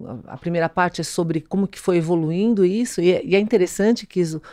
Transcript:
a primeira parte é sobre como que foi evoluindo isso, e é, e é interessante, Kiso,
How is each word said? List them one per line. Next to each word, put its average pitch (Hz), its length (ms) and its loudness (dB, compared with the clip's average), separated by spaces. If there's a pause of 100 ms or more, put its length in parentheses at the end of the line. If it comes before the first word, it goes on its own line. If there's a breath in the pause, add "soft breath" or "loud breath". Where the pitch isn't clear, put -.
(260)
a - 100 -16
primeira 170 320 -2
parte 175 320 -2
é 165 40 -6
sobre 160 360 -2
como 190 260 -2
que - 120 -16
foi 180 180 0
evoluindo 175 680 2
isso, 202 380 0
e 170 120 4
é, - 120 0
e 175 100 0
é 196 40 4
interessante, 208 680 2
Kiso, 160 360 -2 (100)